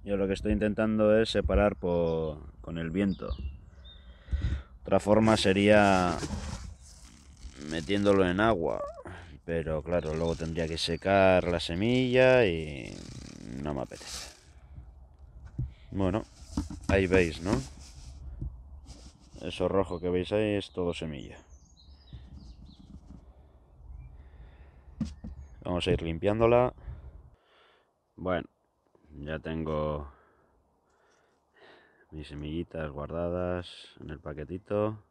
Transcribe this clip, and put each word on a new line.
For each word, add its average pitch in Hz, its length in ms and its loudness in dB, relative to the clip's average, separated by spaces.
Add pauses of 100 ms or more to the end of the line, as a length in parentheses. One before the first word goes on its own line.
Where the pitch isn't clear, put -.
yo 101 100 -2
lo 98 120 0
que 98 60 0
estoy 107 180 -2
intentando 107 680 2
es 110 100 0
separar 98 440 2
po-, 82 640 -2 (200)
con 82 180 -10
el 82 120 -4
viento. 95 440 -2 (1500)
Otra 95 180 2
forma 110 360 6
sería 98 800 6 (1500)
metiéndolo 98 540 4
en 90 140 2
agua, 90 460 2 (600)
pero 78 380 -2
claro, 82 320 -2
luego 82 220 0
tendría 82 320 -4
que 82 100 -4
secar 92 680 4
la 87 100 0
semilla 123 880 4
y 73 500 -4 (680)
no 76 100 -4
me 67 60 -6
apetece. - 520 -12 (1600)
Bueno, 95 320 0 (640)
ahí 98 220 4
veis, 85 340 4
¿no? 113 180 2 (1800)
Eso 90 240 -2
rojo 90 320 0
que 90 100 -2
veis 90 220 0
ahí 104 240 2
es 98 160 -4
todo 87 240 -2
semilla. 73 420 -8 (4000)
Vamos 87 240 -2
a - 20 2
ir 85 100 2
limpiándola. 110 720 2 (1400)
Bueno, 87 340 -2 (680)
ya 76 200 -6
tengo 76 720 -4 (2000)
mis 78 180 -12
semillitas 76 640 -8
guardadas 87 1080 -6
en 76 120 -14
el 76 100 -12
paquetito. 92 920 -4